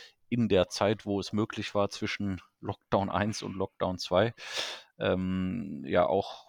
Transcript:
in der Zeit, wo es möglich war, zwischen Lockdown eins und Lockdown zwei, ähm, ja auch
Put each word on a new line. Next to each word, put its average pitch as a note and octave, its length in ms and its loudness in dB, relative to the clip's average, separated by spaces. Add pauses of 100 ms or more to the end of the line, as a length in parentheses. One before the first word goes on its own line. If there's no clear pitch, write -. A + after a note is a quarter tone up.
(300)
in A#2+ 180 2
der F#2 220 6
Zeit, G#2 340 0
wo G2+ 160 0
es - 140 -6
möglich G#2+ 400 -2
war, G2+ 160 2
zwischen G2 500 -4 (200)
Lockdown G2+ 500 -2
eins G#2 320 -2
und G2 120 -8
Lockdown F#2 440 -4
zwei, G#2 340 2 (680)
ähm, F#2 880 -2
ja E2+ 200 4
auch - 420 -2